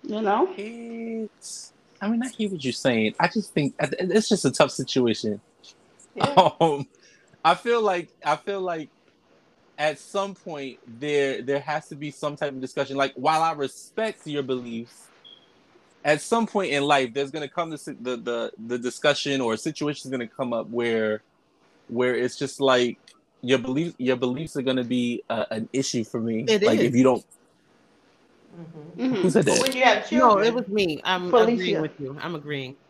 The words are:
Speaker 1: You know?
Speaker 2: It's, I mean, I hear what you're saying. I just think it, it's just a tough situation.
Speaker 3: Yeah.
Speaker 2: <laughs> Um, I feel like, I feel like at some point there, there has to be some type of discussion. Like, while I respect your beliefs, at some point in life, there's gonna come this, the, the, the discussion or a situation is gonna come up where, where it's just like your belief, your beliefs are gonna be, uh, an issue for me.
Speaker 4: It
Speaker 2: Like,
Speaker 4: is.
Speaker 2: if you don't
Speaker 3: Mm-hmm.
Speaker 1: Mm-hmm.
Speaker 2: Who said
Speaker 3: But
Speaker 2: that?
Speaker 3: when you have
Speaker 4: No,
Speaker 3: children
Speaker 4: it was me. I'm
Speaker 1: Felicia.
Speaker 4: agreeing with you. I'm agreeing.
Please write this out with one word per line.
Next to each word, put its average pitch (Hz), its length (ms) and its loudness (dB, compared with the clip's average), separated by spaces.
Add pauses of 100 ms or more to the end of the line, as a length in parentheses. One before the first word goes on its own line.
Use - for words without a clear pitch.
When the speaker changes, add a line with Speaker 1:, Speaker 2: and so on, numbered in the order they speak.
Speaker 1:
You 214 180 -6
know? 220 360 2
Speaker 2:
It's, 226 1160 -10 (280)
I 196 80 -2
mean, 233 140 2
I 262 60 -6
hear 214 220 -4
what 151 120 -8
you're 123 100 -2
saying. 110 460 2
I - 100 4
just - 240 -4
think 147 260 0
it, 147 200 0
it's 190 300 2
just 196 160 2
a 131 60 4
tough 143 200 4
situation. 117 680 0 (760)
Speaker 3:
Yeah. 196 200 0 (100)
Speaker 2:
<laughs> 147 40 6 (120)
Um, 147 260 2 (560)
I 170 120 6
feel 233 260 0
like, 180 300 0 (140)
I 151 120 2
feel 196 240 -6
like 165 280 -6 (880)
at 147 220 -2
some 202 360 -6
point 139 520 -12
there, 139 560 -2
there 139 180 -2
has 151 280 -6
to 156 60 -12
be 147 160 -10
some 147 260 -6
type 147 160 -4
of 131 80 -10
discussion. 135 360 -4
Like, 139 180 0
while 156 280 2
I 165 100 0
respect 151 760 -6
your 143 160 -4
beliefs, 120 680 -8 (920)
at 147 180 2
some 226 260 0
point 185 240 -2
in 143 120 2
life, 135 300 4
there's 139 180 -2
gonna 151 180 -8
come 165 220 -4
this, 147 140 -12
the, 147 100 -10 (220)
the, 117 400 -4
the 117 220 -6
discussion 139 640 0
or 113 120 0
a 110 60 -2
situation 147 500 -6
is - 20 -6
gonna 123 180 -6
come 123 240 -6
up 113 160 -4
where, 113 540 0 (640)
where 123 280 0
it's 123 220 -2
just 139 240 -6
like 123 380 4 (420)
your 127 180 4
belief, 135 400 -2
your 127 180 2
beliefs 127 400 -4
are 139 60 -2
gonna 127 220 0
be, 120 440 -2
uh, 113 220 -2
an 110 220 -6
issue 127 320 -2
for 120 160 -6
me. 113 260 -2
Speaker 4:
It 208 160 2
Speaker 2:
Like, - 0 -
Speaker 4:
is. 226 180 4
Speaker 2:
if 120 140 2
you 127 80 6
don't 240 220 4 (1300)
Speaker 3:
Mm-hmm. 165 420 -16
Speaker 1:
Mm-hmm. 240 220 0
Speaker 2:
Who 180 100 4
said 170 160 4
Speaker 3:
But - 0 -
Speaker 2:
that? - 120 2
Speaker 3:
when 262 160 0
you 254 80 2
have 220 280 4
Speaker 4:
No, 240 80 4
Speaker 3:
children 214 220 6
Speaker 4:
it 226 120 4
was 240 140 -4
me. 190 360 -2
I'm 180 280 0
Speaker 1:
Felicia. 247 60 8
Speaker 4:
agreeing 185 440 4
with 156 180 -6
you. 139 220 -8
I'm 165 140 -6
agreeing. 139 420 -8 (120)